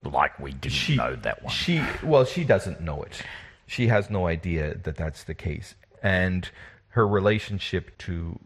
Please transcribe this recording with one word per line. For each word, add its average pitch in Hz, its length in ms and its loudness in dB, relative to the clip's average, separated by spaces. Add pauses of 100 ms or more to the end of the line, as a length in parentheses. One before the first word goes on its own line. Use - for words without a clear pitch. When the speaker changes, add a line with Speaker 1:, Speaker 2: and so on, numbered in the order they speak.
Speaker 1:
Like 71 360 0
we 69 140 -10
didn't - 220 -6
Speaker 2:
She, - 220 0
Speaker 1:
know 64 200 0
that - 260 -6
one. - 100 -8
Speaker 2:
she, 165 300 0 (200)
well, 143 220 6
she 170 200 -2
doesn't 95 360 2
know 73 240 -6
it. - 180 -14 (440)
She - 200 0
has 107 240 4
no 95 160 2
idea 82 480 0
that 82 220 -6
that's 78 280 -6
the - 100 -8
case. - 420 -8 (260)
And 92 480 2 (380)
her 110 200 4
relationship 101 920 0
to 85 480 -6